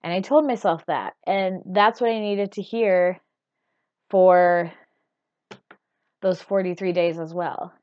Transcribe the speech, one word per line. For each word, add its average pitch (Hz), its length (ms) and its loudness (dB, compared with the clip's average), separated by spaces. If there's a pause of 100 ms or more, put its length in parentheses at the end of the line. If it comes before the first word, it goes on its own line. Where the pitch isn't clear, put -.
And 170 100 -6
I 190 80 -2
told 294 260 2
myself 185 380 -2
that. 107 280 -6 (120)
And 190 400 -2
that's 202 340 2
what 233 100 0
I 226 100 -2
needed 202 340 -4
to 208 80 -10
hear 185 580 0 (920)
for 180 640 4 (1500)
those 185 200 -2
forty-three 185 520 -4
days 170 260 0
as 165 140 -10
well. 175 500 -8